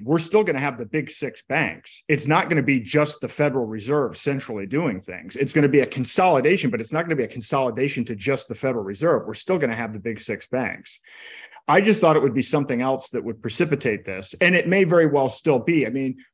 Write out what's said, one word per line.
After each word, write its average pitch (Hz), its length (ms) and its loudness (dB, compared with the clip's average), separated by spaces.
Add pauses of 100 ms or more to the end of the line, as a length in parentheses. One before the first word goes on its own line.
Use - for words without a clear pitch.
We're 156 160 2
still 208 240 2
gonna 147 160 -2
have 135 180 -4
the 120 80 -8
big 143 240 -4
six - 320 -10
banks. 120 640 -6
It's 147 220 0
not 160 200 4
gonna 160 140 2
be 135 160 2
just 147 420 0
the 131 60 -6
Federal 131 400 0
Reserve 110 500 -2
centrally 131 480 -6
doing 113 360 -2
things. 90 340 -14
It's - 180 -2
gonna 147 160 4
be 139 120 6
a 120 60 4
consolidation, 147 840 2
but 107 100 -2
it's 113 120 -10
not 160 100 0
gonna 165 140 -2
be 127 80 0
a - 40 -4
consolidation 131 760 -2
to 120 100 -6
just 131 320 -4
the 117 80 -10
Federal 117 300 -2
Reserve. 110 420 0
We're 107 80 -8
still 185 240 -2
gonna 123 160 -2
have 113 180 -6
the 110 60 -10
big 107 220 -8
six - 260 -8
banks. - 540 -6 (640)
I 170 140 6
just 208 200 4
thought 160 140 6
it 151 80 4
would 131 120 2
be 131 80 2
something 135 380 -2
else 131 280 -4
that 82 160 -6
would 110 180 -8
precipitate 120 640 -2
this. 95 360 -10
And 180 140 6
it 175 140 2
may 190 160 4
very 170 220 6
well 139 240 4
still 143 280 2
be. 143 300 0
I - 20 -6
mean, 131 280 -4 (160)